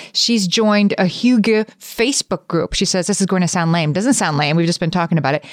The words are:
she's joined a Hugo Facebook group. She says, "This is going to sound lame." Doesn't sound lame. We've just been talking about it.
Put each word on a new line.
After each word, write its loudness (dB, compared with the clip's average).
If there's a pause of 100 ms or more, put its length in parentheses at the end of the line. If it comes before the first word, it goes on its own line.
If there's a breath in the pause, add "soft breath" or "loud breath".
(120 loud breath)
she's 0
joined 2
a 2
Hugo 2 (180)
Facebook -4
group. -2
She 0
says, -2
"This -2
is 0
going 0
to 0
sound 0
lame." 0
Doesn't 0
sound -2
lame. 0
We've 2
just -2
been -2
talking 0
about 0
it. -6